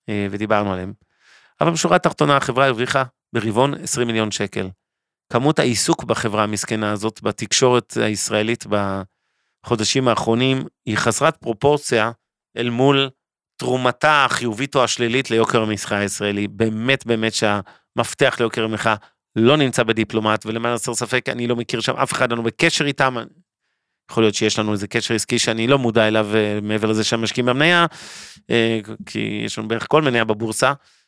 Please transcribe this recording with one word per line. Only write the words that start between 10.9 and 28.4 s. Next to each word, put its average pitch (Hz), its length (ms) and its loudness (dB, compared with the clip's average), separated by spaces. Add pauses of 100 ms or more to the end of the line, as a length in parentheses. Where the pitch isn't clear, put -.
חסרת 139 400 0
פרופורציה 120 720 0 (460)
אל 120 120 -2
מול 135 400 4 (480)
תרומתה 127 680 2
החיובית 120 500 -2
או 131 80 4
השלילית 120 480 0
ליוקר 113 300 2
המחיה 107 360 -2
הישראלי. 101 500 -2
באמת, 110 580 -2
באמת 113 280 0
שהמפתח 113 1080 -2
ליוקר 113 240 0
המחיה 110 320 0 (400)
לא 120 220 6
נמצא 131 260 2
בדיפלומט, 110 640 0
ולמען 117 280 -4
הסר 117 200 -6
ספק, 123 360 -4
אני 120 180 -4
לא 120 80 0
מכיר 117 260 -6
שם 131 140 -4
אף 135 180 -2
אחד, 123 180 0
אני 117 60 -4
לא 117 80 -4
בקשר 156 400 0
איתם, 135 320 0 (920)
יכול 113 120 2
להיות 107 120 4
שיש 107 240 0
לנו 107 120 0
איזה 101 160 -4
קשר 117 260 -2
עסקי 113 260 -2
שאני 113 280 0
לא 139 100 4
מודע 113 300 4
אליו, 107 280 0
אה, 104 260 0
מעבר 107 260 -2
לזה 107 160 0
שהם 117 180 0
משקיעים 120 240 -2
במניה, 160 400 4 (640)